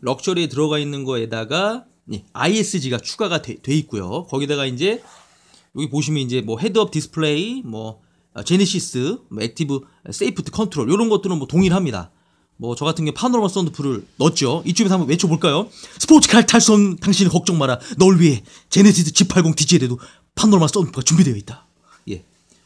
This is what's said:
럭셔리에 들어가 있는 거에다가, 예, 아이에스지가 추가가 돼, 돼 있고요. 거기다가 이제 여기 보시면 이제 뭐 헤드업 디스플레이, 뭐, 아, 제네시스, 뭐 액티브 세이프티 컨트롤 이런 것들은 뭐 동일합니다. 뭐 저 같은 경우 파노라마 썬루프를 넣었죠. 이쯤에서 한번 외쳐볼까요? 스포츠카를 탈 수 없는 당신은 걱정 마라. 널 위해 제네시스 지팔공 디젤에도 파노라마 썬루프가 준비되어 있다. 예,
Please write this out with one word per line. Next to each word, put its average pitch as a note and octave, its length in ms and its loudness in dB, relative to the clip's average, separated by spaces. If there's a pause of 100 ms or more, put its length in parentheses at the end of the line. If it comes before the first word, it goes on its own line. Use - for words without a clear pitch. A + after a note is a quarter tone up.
럭셔리에 D#3+ 460 -4
들어가 D3+ 320 -4
있는 C#3+ 240 -8
거에다가, C3 800 -6 (280)
예, G2+ 200 -12
아이에스지가 D3 640 -2
추가가 E3+ 420 -6
돼, - 200 -16
돼 C3+ 160 -4
있고요. A2+ 480 -6
거기다가 C#3+ 400 -6
이제 E3 380 -4 (720)
여기 C#3 140 -6
보시면 D3 340 -4
이제 B2+ 180 -4
뭐 A2 180 -8
헤드업 G#3 320 -2
디스플레이, D#3+ 720 -4
뭐, A2 380 -12 (320)
아, G2+ 100 -14
제네시스, F3+ 760 -2 (120)
뭐 G#2+ 140 -10
액티브 C#3 380 -6 (300)
세이프티 - 400 -6
컨트롤 D3+ 400 -2
이런 A3 180 2
것들은 G3 280 0
뭐 C3+ 100 -6
동일합니다. E3 640 0 (500)
뭐 A#2+ 140 -6
저 C3 80 -8
같은 D#3 220 -2
경우 D3 100 -2
파노라마 A#3+ 320 0
썬루프를 D3+ 580 -4 (120)
넣었죠. D3+ 480 0
이쯤에서 F#3+ 280 0
한번 F3+ 160 0
외쳐볼까요? E3 600 0 (280)
스포츠카를 A#3 480 6
탈 A#3 140 4
수 A3 140 4
없는 G3+ 240 4
당신은 G3 340 2
걱정 F3+ 260 0
마라. C3 220 0 (180)
널 F#3 220 6
위해 D3 240 4 (260)
제네시스 F3 440 6
지팔공 F3 420 2
디젤에도 B2+ 420 0 (380)
파노라마 G3 320 4
썬루프가 D3 360 -2
준비되어 D#3+ 340 4
있다. - 280 -16 (440)
예, F#2 160 -12 (400)